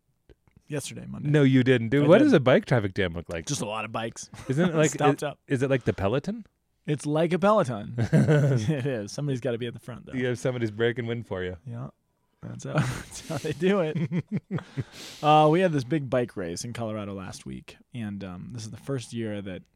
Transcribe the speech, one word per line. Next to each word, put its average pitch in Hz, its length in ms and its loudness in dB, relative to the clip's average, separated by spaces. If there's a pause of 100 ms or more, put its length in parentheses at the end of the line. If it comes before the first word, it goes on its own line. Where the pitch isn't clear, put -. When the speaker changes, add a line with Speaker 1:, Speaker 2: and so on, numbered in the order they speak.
(680)
Speaker 1:
yesterday, 127 400 -10
Monday. 131 220 -6
Speaker 2:
No, 147 140 6
you 131 200 8
didn't, 120 240 4
dude. 139 160 4
Speaker 1:
I 147 60 6
Speaker 2:
What 185 80 12
Speaker 1:
did. 294 80 8
Speaker 2:
does 277 80 6
a 160 80 6
bike 139 240 4
traffic 104 300 2
jam 92 180 0
look 82 160 -10
like? 82 160 -6
Speaker 1:
Just - 160 -4
a 123 40 -4
lot 107 200 -6
of 113 80 -12
bikes. 117 360 -8 (200)
Speaker 2:
Isn't 160 220 2
it 160 40 -4
Speaker 1:
<laughs> 156 80 4
Speaker 2:
like, 147 80 2
Speaker 1:
Stopped 147 280 0
Speaker 2:
is, - 40 -6
Speaker 1:
up. 143 240 -8
Speaker 2:
is 131 160 0
it 135 60 0
like 135 160 0
the 107 80 0
Peloton? 147 520 -2 (400)
Speaker 1:
It's 151 200 -4
like 156 260 0
a 180 80 0
Peloton. 147 580 2
Speaker 2:
<laughs> 117 140 0
Speaker 1:
It 139 760 4
is. 110 280 -4
Somebody's 139 260 -4
gotta 120 180 -2
be 120 100 -6
at 120 60 -8
the 120 60 -16
front, - 260 -16
though. - 80 -16
Speaker 2:
Yeah, 123 200 -2
somebody's 117 380 -2
breaking 117 360 0
wind 117 200 -6
for 92 180 -6
you. 90 100 -6 (100)
Speaker 1:
Yeah. 120 220 -10 (560)
That's 120 220 -14
how, 135 80 -8
<laughs> - 0 -
that's - 540 -4
how 160 100 -6
they 156 160 -4
do 185 260 2
it. 156 180 -2
Speaker 2:
<laughs> - 1300 -6
Speaker 1:
Uh, 151 260 6
we 165 100 4
had 185 120 4
this 139 120 0
big 139 240 -4
bike 123 300 -2
race 90 260 -6
in 120 80 -10
Colorado 107 440 -8
last 95 320 -12
week, 65 300 -14 (180)
and, 104 280 -8
um, 92 300 -12
this 113 100 -10
is 110 60 -12
the 117 80 -16
first 135 340 -8
year 110 300 -6
that 95 220 -12 (120)